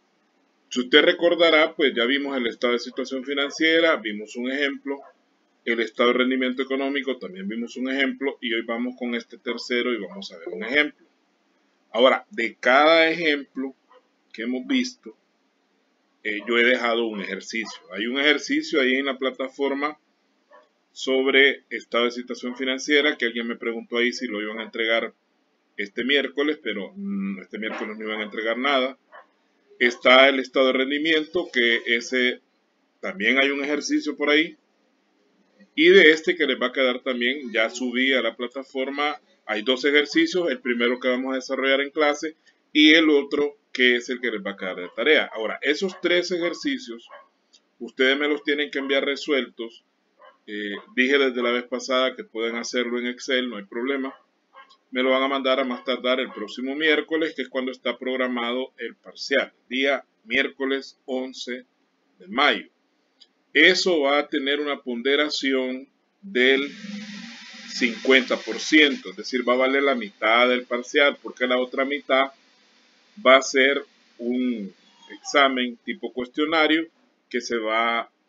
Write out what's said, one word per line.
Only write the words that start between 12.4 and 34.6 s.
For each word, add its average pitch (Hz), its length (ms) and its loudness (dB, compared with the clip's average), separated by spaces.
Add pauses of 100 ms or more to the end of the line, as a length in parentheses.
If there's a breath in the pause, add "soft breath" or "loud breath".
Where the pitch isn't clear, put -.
cada 156 480 6
ejemplo 147 680 -4 (580)
que - 100 -12
hemos 254 240 -6
visto, - 500 -4 (1080)
eh, 107 240 -4
yo 117 120 2
he 120 60 6
dejado 120 420 2
un 107 140 -6
ejercicio. 95 600 -10 (120)
Hay 101 140 -6
un 131 140 -4
ejercicio 147 600 0
ahí 127 140 2
en 139 120 -2
la 131 120 -6
plataforma 139 800 -4 (960)
sobre 135 800 2
estado 117 340 -2
de 120 60 0
situación 123 460 -10
financiera 143 600 0
que - 80 -4
alguien 117 240 -4
me 117 80 -6
preguntó 117 400 -6
ahí 120 160 2
si 127 140 -8
lo 104 140 -6
iban 107 200 -8
a 110 40 -8
entregar 113 500 -2 (640)
este 107 260 -6
miércoles, 143 580 0
pero, 101 320 -8
mm, 98 460 -6
este 104 180 -14
miércoles 107 400 -8
no 110 60 -10
iban 107 160 -6
a 107 40 -6
entregar 113 340 -4
nada. 131 400 0 (800)
Está 127 500 6
el 135 120 2
estado 131 280 2
de 127 60 2
rendimiento, 151 800 0
que 117 340 2
ese 123 540 0 (600)
también 104 380 0
hay 139 120 2
un 139 140 -4
ejercicio 143 520 -4
por 147 140 0
ahí. 156 260 2 (1160)